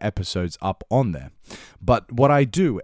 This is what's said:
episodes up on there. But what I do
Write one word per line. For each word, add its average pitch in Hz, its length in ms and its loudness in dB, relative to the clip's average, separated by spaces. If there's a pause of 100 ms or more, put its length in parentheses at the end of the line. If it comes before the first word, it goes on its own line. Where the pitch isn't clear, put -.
episodes 92 600 -4
up - 280 -4
on 117 240 2
there. 67 180 -10 (500)
But 113 300 2
what 139 200 2
I 143 120 6
do 131 400 0